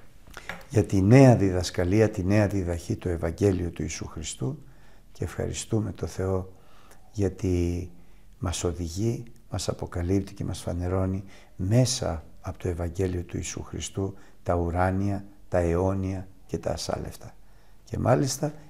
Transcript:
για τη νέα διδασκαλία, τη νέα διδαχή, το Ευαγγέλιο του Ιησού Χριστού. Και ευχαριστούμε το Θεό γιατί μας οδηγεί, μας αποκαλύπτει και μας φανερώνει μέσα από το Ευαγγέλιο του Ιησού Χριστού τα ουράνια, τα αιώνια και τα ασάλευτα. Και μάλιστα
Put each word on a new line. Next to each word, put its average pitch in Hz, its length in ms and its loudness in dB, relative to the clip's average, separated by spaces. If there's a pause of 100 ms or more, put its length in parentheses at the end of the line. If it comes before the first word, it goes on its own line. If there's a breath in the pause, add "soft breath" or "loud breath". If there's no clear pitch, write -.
(680 loud breath)
για 110 140 4
τη 98 180 2
νέα 120 340 10
διδασκαλία, 92 720 4
τη - 140 -4
νέα 101 240 4
διδαχή, 90 480 -2
το - 140 -4
Ευαγγέλιο 85 600 2
του - 120 -8
Ιησού - 240 -6
Χριστού. 127 540 -6 (520 soft breath)
Και - 120 -6
ευχαριστούμε 92 680 -4
το - 140 -6
Θεό 95 460 -2 (600 soft breath)
γιατί 87 800 0 (480 soft breath)
μας 85 240 -4
οδηγεί, 90 600 -2 (260)
μας - 200 -4
αποκαλύπτει 90 640 -2
και - 100 -6
μας 90 180 -6
φανερώνει 92 600 0 (320 loud breath)
μέσα 92 680 2 (180)
από - 160 -10
το - 100 -4
Ευαγγέλιο 87 540 -2
του 87 160 -8
Ιησού 87 260 -8
Χριστού 95 500 -6 (300 loud breath)
τα 87 120 0
ουράνια, 95 680 2 (240)
τα 92 80 2
αιώνια 95 680 2 (180)
και - 120 -6
τα - 140 -4
ασάλευτα. - 640 -6 (480 soft breath)
Και - 140 -8
μάλιστα 135 560 2 (160 loud breath)